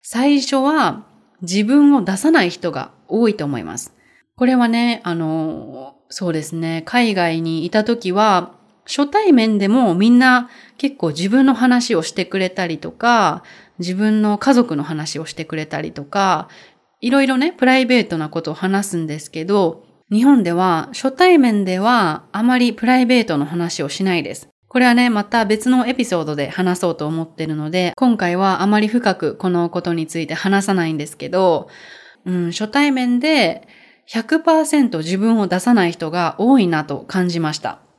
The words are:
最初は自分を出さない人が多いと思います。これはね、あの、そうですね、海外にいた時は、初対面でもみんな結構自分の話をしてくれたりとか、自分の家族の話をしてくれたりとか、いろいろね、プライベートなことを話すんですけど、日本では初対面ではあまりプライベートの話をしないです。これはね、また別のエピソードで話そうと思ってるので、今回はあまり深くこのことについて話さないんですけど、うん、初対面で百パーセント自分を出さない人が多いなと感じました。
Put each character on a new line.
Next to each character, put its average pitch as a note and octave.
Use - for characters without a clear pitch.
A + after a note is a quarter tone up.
最 C#4
初 C#4
は C4+
自 F#3
分 C#4+
を A#3
出 F#3+
さ D4
な D4+
い F3
人 E3+
が C#3
多 A3+
い G#3
と D#3
思 C#3
い F2+
ま D#2+
す。 -
こ B3
れ C4
は B3
ね、 A#3
あ F3
の、 D#3
そ -
う E3
で D#3
す D#3
ね、 E3
海 A#3
外 E3
に E3
い E3+
た G#3+
時 A3
は、 G3
初 C#4+
対 G4
面 A3
で F#3+
も A3+
み G3+
ん A#3+
な B3
結 C#4
構 E3
自 D#3+
分 C4
の C4+
話 B3
を D#3+
し D#3+
て F#3+
く G3
れ F#3
た F#3
り D#3+
と D#3+
か、 G#3
自 F3+
分 G#3+
の G#3
家 C4+
族 A#3+
の D3
話 D3+
を D#3
し -
て D#3+
く D#3+
れ D#3
た D3+
り D#3
と C#3+
か、 F#3+
い B3
ろ C#4
い C4+
ろ C4
ね、 D4
プ -
ラ B3+
イ C4
ベ B3
ー -
ト E3
な D#3
こ E3
と D3+
を -
話 G3
す F3
ん D#3+
で D3+
す -
け D#3+
ど、 F#3
日 G#3+
本 C4+
で F3
は E3+
初 C4
対 F4
面 A3
で F#3
は G3+
あ G#3
ま B3
り A#3+
プ A3+
ラ B3+
イ B3
ベ A#3+
ー A3
ト F3
の C#3+
話 E3+
を C#3+
し -
な F#3
い E3
で -
す。 -
こ -
れ B3
は A#3+
ね、 B3
ま G#3
た A3+
別 G#3+
の B3+
エ B3
ピ -
ソ E3+
ー -
ド D3+
で C#3+
話 F3+
そ F3
う E3
と D3+
思 D#3+
っ D#3+
て D#3+
る D#3
の D3+
で、 F3+
今 A#3+
回 F3
は F#3+
あ F#3+
ま G#3
り G#3+
深 A3+
く D3
こ F#3+
の E3+
こ E3+
と E3+
に D#3+
つ E3
い D#3+
て D#3
話 G3
さ G3
な F3
い D#3+
ん D#3
で D3
す -
け -
ど、 F3
う F#3
ん、 F3
初 G#3+
対 C#4+
面 B3
で C#4
百 A3+
パ D#4+
ー D#4
セ D4+
ン A#3
ト F3
自 E3
分 A3+
を G3+
出 F3+
さ A#3+
な F#3+
い E3+
人 E3
が E3+
多 B3+
い G3
な D#3
と C#3+
感 F3+
じ E3+
ま D#3
し D3+
た。 -